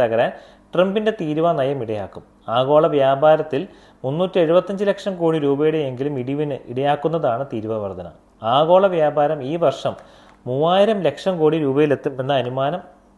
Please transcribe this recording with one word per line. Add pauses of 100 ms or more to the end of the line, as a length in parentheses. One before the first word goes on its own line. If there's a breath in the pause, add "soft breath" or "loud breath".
തകരാൻ (440 loud breath)
ട്രംപിൻ്റെ
തീരുവ
നയം
ഇടയാക്കും. (260)
ആഗോള
വ്യാപാരത്തിൽ (420 loud breath)
മുന്നൂറ്റി
എഴുപത്തഞ്ച്
ലക്ഷം
കോടി
രൂപയുടെയെങ്കിലും
ഇടിവിന് (160)
ഇടയാക്കുന്നതാണ്
തീരുവ
വർധന. (340)
ആഗോള
വ്യാപാരം
ഈ
വർഷം (520 loud breath)
മൂവായിരം
ലക്ഷം
കോടി
രൂപയിലെത്തുമെന്ന
അനുമാനം (360)